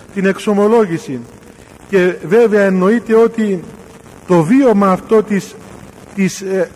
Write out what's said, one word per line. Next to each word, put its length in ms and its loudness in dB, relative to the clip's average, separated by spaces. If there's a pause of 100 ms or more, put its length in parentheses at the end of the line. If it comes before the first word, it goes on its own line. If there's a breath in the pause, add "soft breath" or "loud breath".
(140 loud breath)
την 120 -2
εξομολόγηση 960 -2 (680 loud breath)
και 260 0 (120)
βέβαια 360 2
εννοείται 520 0
ότι 500 0 (640)
το 160 2
βίωμα 480 2
αυτό 320 0
της, 320 -6 (600)
της, 260 -4
ε, 360 -4